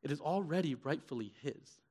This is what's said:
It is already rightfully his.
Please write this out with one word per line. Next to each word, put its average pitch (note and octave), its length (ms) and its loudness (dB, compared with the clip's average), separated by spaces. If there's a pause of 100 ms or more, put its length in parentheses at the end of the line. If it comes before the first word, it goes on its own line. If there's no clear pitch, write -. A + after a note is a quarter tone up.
It - 80 -4
is C#3+ 100 -2
already E3+ 540 2
rightfully B2 560 -2 (120)
his. - 360 -8 (120)